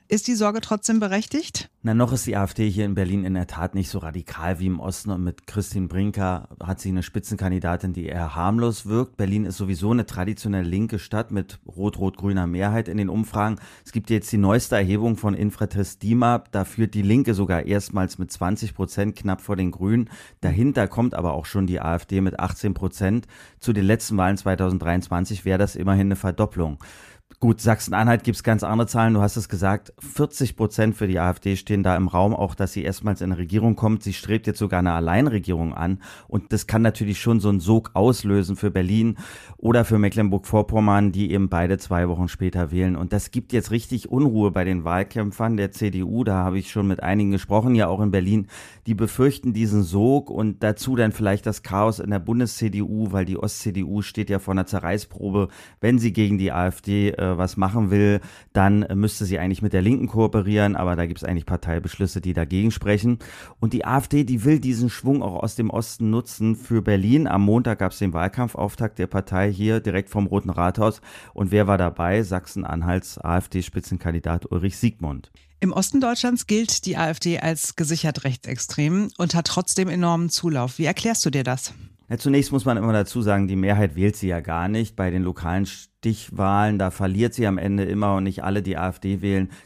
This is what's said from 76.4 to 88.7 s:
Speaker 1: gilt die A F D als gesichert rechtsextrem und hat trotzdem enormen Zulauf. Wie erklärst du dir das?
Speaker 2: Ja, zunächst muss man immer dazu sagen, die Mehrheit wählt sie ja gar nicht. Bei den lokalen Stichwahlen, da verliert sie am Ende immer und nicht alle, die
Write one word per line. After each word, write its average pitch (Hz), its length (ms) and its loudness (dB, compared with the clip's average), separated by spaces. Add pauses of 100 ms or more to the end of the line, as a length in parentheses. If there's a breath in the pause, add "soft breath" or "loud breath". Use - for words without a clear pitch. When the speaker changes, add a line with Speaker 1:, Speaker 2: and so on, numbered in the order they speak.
Speaker 1:
gilt 214 400 0
die 180 100 -4
A 160 120 0
F 160 100 -4
D 170 220 -2
als - 340 -4
gesichert 156 480 -2
rechtsextrem 147 880 -2 (100)
und 170 160 0
hat 170 140 0
trotzdem 185 400 -2
enormen 170 420 2
Zulauf. 131 480 -2
Wie 156 60 -2
erklärst 220 420 0
du 156 40 0
dir 135 120 0
das? 127 320 -4 (340)
Speaker 2:
Ja, 113 100 -4
zunächst 139 340 2
muss 127 120 0
man 120 120 2
immer 110 160 2
dazu 107 280 0
sagen, 98 280 2
die 95 80 -2
Mehrheit 95 400 2
wählt 101 180 2
sie 98 140 -4
ja 85 100 -2
gar 85 300 -4
nicht. 110 260 -4
Bei 92 160 -2
den 90 140 0
lokalen 90 420 -2
Stichwahlen, 104 1120 0
da 95 140 0
verliert 101 420 0
sie 113 140 0
am 95 100 0
Ende 101 240 0
immer 101 320 0
und 95 80 0
nicht 95 220 -4
alle, 98 180 0
die 90 140 -4